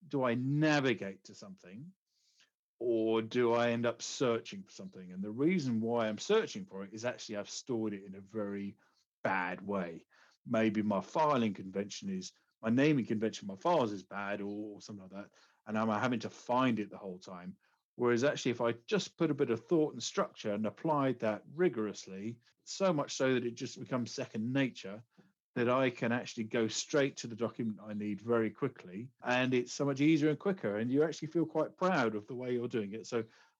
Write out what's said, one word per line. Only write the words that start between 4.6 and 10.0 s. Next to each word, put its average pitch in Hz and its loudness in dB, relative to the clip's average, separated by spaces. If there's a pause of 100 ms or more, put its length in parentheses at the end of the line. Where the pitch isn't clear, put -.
for - -20
something?" 95 -14
And 92 -8
the 107 -4
reason 131 2
why 117 2
I'm 107 -2
searching 151 0
for 95 -12
it 98 -12
is 110 -10
actually 113 -4
I've 101 -6
stored 110 -2
it 98 -8
in 95 -12
a 101 -14 (120)
very 101 -4 (480)
bad 92 -2
way. 92 -4 (420)